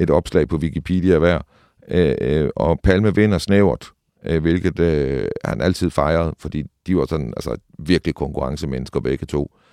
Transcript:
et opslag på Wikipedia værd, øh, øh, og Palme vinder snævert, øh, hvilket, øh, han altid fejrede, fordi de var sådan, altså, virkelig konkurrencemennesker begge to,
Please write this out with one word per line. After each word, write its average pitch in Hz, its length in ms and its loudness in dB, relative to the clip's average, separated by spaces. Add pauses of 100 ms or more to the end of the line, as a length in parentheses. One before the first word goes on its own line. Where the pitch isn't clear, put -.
et 76 80 2
opslag 78 380 2
på 85 80 -2
Wikipedia 85 640 0
værd, 85 280 2 (420)
øh, 80 320 2
øh, 76 360 0
og 82 240 0
Palme 98 340 2
vinder 104 240 2
snævert, 98 520 2 (340)
øh, 80 180 0
hvilket, 85 360 0
øh, 69 500 0 (160)
han - 160 -4
altid 90 300 0
fejrede, 80 480 0
fordi - 260 -8 (220)
de 90 100 0
var 71 100 0
sådan, 76 200 -4 (100)
altså, 62 200 -6 (220)
virkelig 80 360 0
konkurrencemennesker 69 840 -6
begge 67 260 -4
to, - 300 -4 (160)